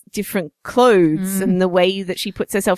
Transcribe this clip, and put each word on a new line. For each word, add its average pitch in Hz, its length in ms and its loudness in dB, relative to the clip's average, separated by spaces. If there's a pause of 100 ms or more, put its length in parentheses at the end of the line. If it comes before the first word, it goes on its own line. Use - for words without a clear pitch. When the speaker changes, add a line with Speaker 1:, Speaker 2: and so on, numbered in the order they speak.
(120)
Speaker 1:
different 190 420 -6 (100)
clothes 190 760 2
Speaker 2:
Mm. - 20 -2
Speaker 1:
and 185 200 0
the 185 60 2
way 185 360 0
that 180 160 -8
she 202 120 -8
puts - 220 -8
herself 196 240 0